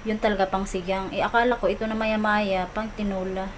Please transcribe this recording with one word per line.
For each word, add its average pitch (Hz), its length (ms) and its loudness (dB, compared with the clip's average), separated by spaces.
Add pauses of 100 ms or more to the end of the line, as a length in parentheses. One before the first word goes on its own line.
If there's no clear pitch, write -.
Yun 214 160 -2
talaga 196 320 2
pang 196 160 0
sigang. 190 480 -2
Eh, 202 80 2
akala 233 320 4
ko 202 160 0
ito 220 160 -2
na 220 80 -2
maya-maya, 214 800 2
pang 214 160 -4
tinola. 190 560 -4 (100)